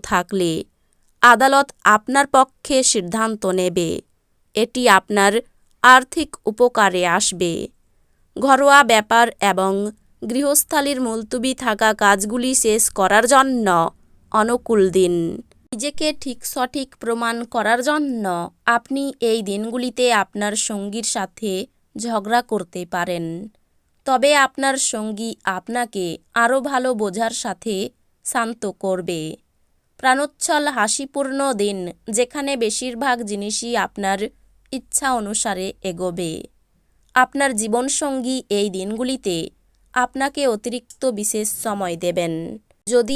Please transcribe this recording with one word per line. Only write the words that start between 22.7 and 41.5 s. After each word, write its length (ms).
পারেন, 400
তবে 300
আপনার 380
সঙ্গী 440
আপনাকে 480
আরও 260
ভালো 340
বোঝার 400
সাথে 400
শান্ত 380
করবে। 420
প্রাণোচ্ছল 720
হাসিপূর্ণ 720
দিন, 240
যেখানে 460
বেশিরভাগ 640
জিনিসই 540
আপনার 420
ইচ্ছা 420
অনুসারে 540
এগোবে। 480
আপনার 400
জীবনসঙ্গী 840
এই 200
দিনগুলিতে 680
আপনাকে 540
অতিরিক্ত 540
বিশেষ 360